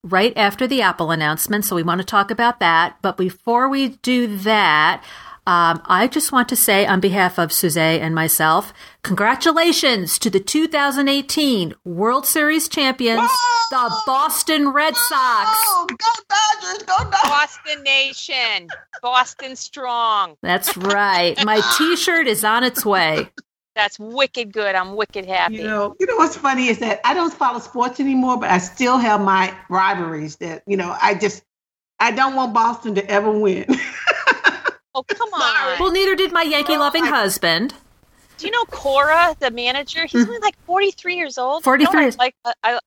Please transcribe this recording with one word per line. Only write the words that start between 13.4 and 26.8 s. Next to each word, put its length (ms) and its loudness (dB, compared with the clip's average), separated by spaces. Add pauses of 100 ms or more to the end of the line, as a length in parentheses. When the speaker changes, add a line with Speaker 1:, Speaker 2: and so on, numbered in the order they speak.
Speaker 1:
the 80 -4 (100)
Boston 680 0
Red 240 0
Sox. 600 0 (120)
Speaker 2:
Whoa! 160 0
Go 100 -8 (320)
Dodgers! 560 -2
Go 140 -2
Dodgers! 260 0
Speaker 3:
Boston 600 -2
Nation! 840 -2 (340)
Boston 540 -2
strong. 880 -4
Speaker 1:
That's 320 -2
right. 680 0
My 240 2
Speaker 2:
<laughs> 80 2
Speaker 1:
T-shirt 500 0
is 160 -2
on 220 2
its 200 -4
way. 440 0 (440)
Speaker 3:
That's 260 -2
wicked 520 -4
good. 240 -2
I'm 220 -4
wicked 280 -6
happy. 320 -2
Speaker 2:
You 60 -8
know, 360 -4
you 80 0
know 100 -2
what's 180 2
funny 320 0
is 120 0
that 260 -4